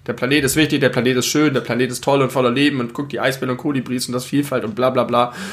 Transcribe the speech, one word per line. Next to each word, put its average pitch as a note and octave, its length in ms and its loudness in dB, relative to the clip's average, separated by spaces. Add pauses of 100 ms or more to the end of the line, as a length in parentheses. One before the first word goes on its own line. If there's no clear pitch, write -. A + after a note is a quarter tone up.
Der A#2 60 -4
Planet C#3 320 2
ist B2 100 0
wichtig, D3+ 240 2
der B2+ 100 4
Planet B2+ 280 2
ist A#2+ 100 0
schön, D3 260 2
der B2+ 80 0
Planet B2 300 -2
ist B2 120 -10
toll C#3 180 2
und B2+ 100 0
voller B2+ 200 2
Leben C#3+ 280 2
und A#2 140 -4
guckt C#3 180 -8
die A2+ 80 -4
Eisbären C3 320 -2
und B2 60 -4
Kolibris B2 500 -4
und A#2+ 60 -6
das B2 120 -4
Vielfalt C3+ 380 -2
und G#2+ 120 -6
bla B2+ 160 2
bla B2 120 2
bla. A#2+ 300 0 (200)